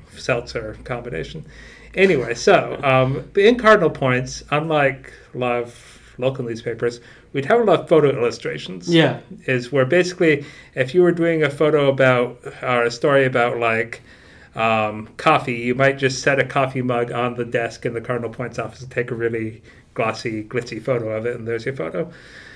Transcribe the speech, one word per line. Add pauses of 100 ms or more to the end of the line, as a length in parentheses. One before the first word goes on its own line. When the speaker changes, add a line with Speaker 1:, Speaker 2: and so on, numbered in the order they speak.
(160)
Speaker 1:
seltzer
combination. (500)
Anyway,
so,
um, (120)
in
Cardinal
Points,
unlike (220)
a
lot
of (180)
local
newspapers, (320)
we'd
have
a
lot
of
photo
illustrations.
Speaker 2:
Yeah. (280)
Speaker 1:
Is
where
basically, (320)
if
you
were
doing
a
photo
about, (240)
or
a
story
about,
like, (540)
um,
coffee,
you
might
just
set
a
coffee
mug
on
the
desk
in
the
Cardinal
Points
office
and
take
a
really (320)
glossy,
glitzy
photo
of
it,
and
there's
your
photo. (480)